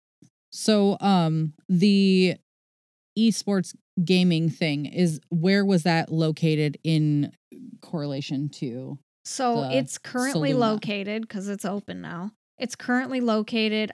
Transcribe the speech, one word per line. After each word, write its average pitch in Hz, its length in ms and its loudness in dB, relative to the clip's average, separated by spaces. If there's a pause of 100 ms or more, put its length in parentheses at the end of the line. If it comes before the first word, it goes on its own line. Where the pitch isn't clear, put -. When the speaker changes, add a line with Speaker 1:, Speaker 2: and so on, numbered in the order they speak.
(520)
Speaker 1:
So, 202 500 2
um, 160 520 2 (140)
the 190 680 4 (840)
esports 202 580 0 (280)
gaming 170 460 4
thing 147 360 -2
is, 165 340 0 (100)
where 190 360 2
was 190 180 2
that 165 280 2
located 156 720 0
in 151 480 2 (500)
correlation 143 680 -6
to 131 480 -10 (280)
Speaker 2:
So 240 360 -2
Speaker 1:
the 262 160 -2
Speaker 2:
it's - 200 -4
currently 269 560 -2
Speaker 1:
Saloona? 254 60 0
Speaker 2:
located, 214 680 -2
'cause 196 200 -8
it's 202 160 -8
open 185 360 -8
now. 175 300 -10 (260)
It's 240 180 -8
currently 254 460 -2
located 214 720 0